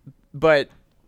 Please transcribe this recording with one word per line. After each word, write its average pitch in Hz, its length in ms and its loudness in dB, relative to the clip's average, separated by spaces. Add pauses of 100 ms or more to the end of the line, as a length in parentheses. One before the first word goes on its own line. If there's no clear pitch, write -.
(340)
but 147 340 0 (400)